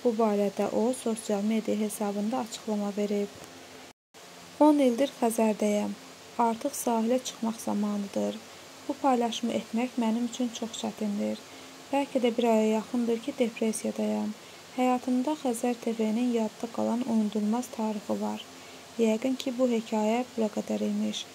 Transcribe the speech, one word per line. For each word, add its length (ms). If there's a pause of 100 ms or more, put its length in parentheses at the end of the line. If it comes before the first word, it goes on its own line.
Bu 160
barədə 520
o, 220
sosial 500
media 320
hesabında 680
açıqlama 540
verib. 340 (1300)
On 200
ildir 320 (100)
Xəzərdəyəm. 760 (420)
Artıq 360
sahilə 480
çıxmaq 400
zamanıdır. 760 (500)
Bu 140
paylaşımı 520
etmək 480
mənim 280
üçün 200 (100)
çox 220
çətindir. 560 (540)
Bəlkə 320
də 140
bir 140
aya 160 (100)
yaxındır 480
ki, 140
depressiyadayam. 920 (460)
Həyatımda 680
Xəzər 400
T 160
V-nin 340
yadda 420
qalan 360
unudulmaz 640
tarixi 460
var. 240 (540)
Yəqin 420
ki, 160
bu 100
hekayə 640
bura 240
qədər 320
imiş. 480